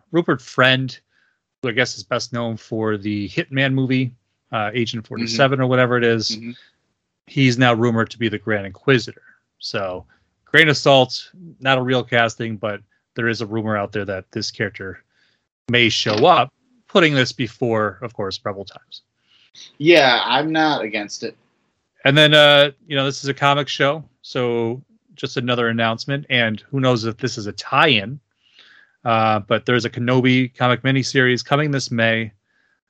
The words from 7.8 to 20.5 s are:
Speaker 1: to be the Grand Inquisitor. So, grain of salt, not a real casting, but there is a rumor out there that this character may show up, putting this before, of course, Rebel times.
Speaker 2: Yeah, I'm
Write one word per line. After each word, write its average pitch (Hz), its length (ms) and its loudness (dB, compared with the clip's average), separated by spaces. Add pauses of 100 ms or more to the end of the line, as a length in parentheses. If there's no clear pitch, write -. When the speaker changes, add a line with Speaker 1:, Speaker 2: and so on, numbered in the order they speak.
Speaker 1:
to - 80 -18
be 113 100 -2
the 101 100 -4
Grand 104 280 -4
Inquisitor. - 560 -2 (360)
So, 92 480 -8 (380)
grain 156 240 4
of 143 80 2
salt, 135 520 2 (320)
not 135 180 0
a 127 40 -2
real 123 220 -2
casting, 117 520 -2
but 104 240 -8 (360)
there 117 120 -4
is 113 120 -4
a 113 60 -6
rumor 107 300 -4
out 101 140 -4
there 104 140 -6
that 92 260 -10
this 107 220 -8
character 95 500 -8 (680)
may 120 200 4
show 110 360 0
up, 156 260 4 (340)
putting 160 280 4
this 131 180 0
before, 110 680 -4
of 120 140 -12
course, 98 300 -8
Rebel 98 200 -8
times. - 380 -20 (760)
Speaker 2:
Yeah, 143 460 6
I'm 143 280 -2